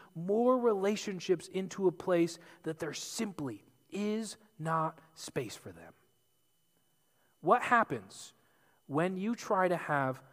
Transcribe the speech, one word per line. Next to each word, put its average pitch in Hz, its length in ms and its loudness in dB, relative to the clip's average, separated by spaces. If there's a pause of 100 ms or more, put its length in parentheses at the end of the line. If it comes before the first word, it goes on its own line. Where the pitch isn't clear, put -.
(140)
more 220 440 2
relationships 196 920 0
into 190 380 -2
a 170 60 4
place 170 460 2 (260)
that 160 140 -4
there 156 140 -6
simply 143 720 -6 (260)
is 208 460 -4 (220)
not 160 400 -2 (160)
space - 420 -8
for - 140 -16
them. 82 220 -20 (1500)
What 226 220 4
happens 135 680 0 (540)
when 170 300 0
you 214 200 -2
try 185 320 2
to 175 80 2
have 139 440 0 (120)